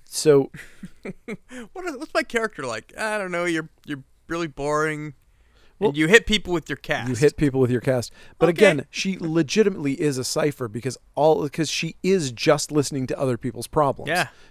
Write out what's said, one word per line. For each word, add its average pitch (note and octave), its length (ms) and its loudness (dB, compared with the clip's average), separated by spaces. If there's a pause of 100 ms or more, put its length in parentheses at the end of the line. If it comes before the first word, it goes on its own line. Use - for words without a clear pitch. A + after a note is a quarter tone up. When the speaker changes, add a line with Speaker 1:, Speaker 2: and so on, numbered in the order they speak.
Speaker 1:
so C#3+ 480 4 (520)
Speaker 2:
<laughs> - 280 -12 (400)
What F4+ 140 -12
is, D#4+ 120 -6
what's D4+ 160 -12
my D#4+ 100 2
character A3+ 420 -4
like? A#2 320 -8
I G#3+ 200 -4
don't F#3+ 140 -6
know. F3 140 -2
You're, D#3+ 240 -2 (160)
you're C#3 180 -10 (240)
really E3+ 200 -4
boring. D3+ 680 -2 (680)
Speaker 1:
Well, G3 100 2
Speaker 2:
And C#3+ 80 -4
you D#3 100 4
hit A3 180 6
people F#3+ 280 -2
with E3 160 -2
your C#3+ 80 -6
cast. B2+ 320 -6
Speaker 1:
you B2 60 -2
hit C#3+ 220 4
people C3+ 240 2
with B2 100 4
your B2 100 2
cast. B2+ 300 -2 (260)
But E3 120 4
Speaker 2:
Okay. - 20 4 (160)
Speaker 1:
again, D3+ 220 2
she F#3+ 280 -4
legitimately D#3+ 840 0
is D3 160 0
a B2+ 80 -4
cipher D3+ 420 -2
because A#2 300 -8 (180)
all, D3+ 340 4
'cause D#3 200 -4
she - 340 -6
is F3+ 280 2
just C#3+ 400 2
listening C#3 360 0
to - 120 -6
other C3 180 -2
people's A#2 300 -8
problems. C#3 420 0
Speaker 2:
Yeah. E3 180 0 (240)